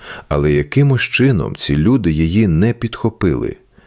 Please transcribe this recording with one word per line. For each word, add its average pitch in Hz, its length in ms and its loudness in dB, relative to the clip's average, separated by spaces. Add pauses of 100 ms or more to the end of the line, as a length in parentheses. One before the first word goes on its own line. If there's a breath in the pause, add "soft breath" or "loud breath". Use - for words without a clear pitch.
(280 loud breath)
але 73 240 0
якимось 131 500 2
чином 113 540 0
ці 71 220 -2
люди 92 340 2
її 82 360 2
не 92 260 2
підхопили, 92 840 -4 (320 soft breath)